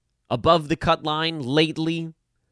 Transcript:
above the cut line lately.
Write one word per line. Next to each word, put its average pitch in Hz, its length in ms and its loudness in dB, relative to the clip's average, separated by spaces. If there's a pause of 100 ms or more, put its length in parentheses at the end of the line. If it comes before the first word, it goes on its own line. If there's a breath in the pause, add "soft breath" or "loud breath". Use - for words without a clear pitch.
(300)
above 151 380 2
the 156 80 0
cut 160 280 0
line 156 360 -2
lately. 160 720 -2 (380)